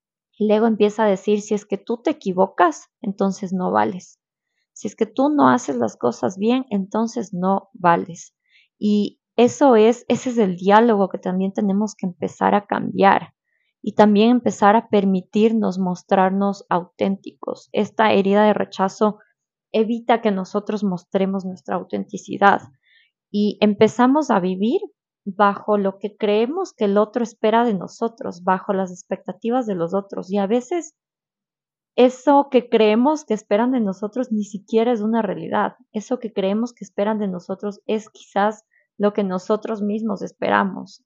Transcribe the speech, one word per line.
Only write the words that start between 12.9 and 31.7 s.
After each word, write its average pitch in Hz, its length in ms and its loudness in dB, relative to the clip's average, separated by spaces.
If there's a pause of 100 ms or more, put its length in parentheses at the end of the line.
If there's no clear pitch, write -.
y 208 120 -6
también 214 360 6
empezar 214 460 4
a 226 120 -2
permitirnos 202 880 0
mostrarnos 190 880 0
auténticos. - 1040 -6
Esta 214 400 0
herida 196 320 4
de 214 100 4
rechazo 190 640 -2 (540)
evita 226 480 0
que 226 100 0
nosotros 202 540 -4
mostremos 190 600 -4
nuestra 185 320 -8
autenticidad 196 840 -2 (720)
y 208 300 -2
empezamos 240 720 2
a 202 100 2
vivir 190 400 -2 (440)
bajo 202 540 0
lo 196 200 -2
que 208 180 -10
creemos 233 580 -2
que 220 120 -2
el 202 120 2
otro 214 240 0
espera 226 420 0
de 233 100 0
nosotros, 180 680 -8
bajo 185 300 -2
las 190 180 -4
expectativas 220 760 -6
de 202 100 -4
los 170 180 -4
otros. 190 360 -8
Y 202 80 -2
a 196 80 0
veces 247 480 -4 (1040)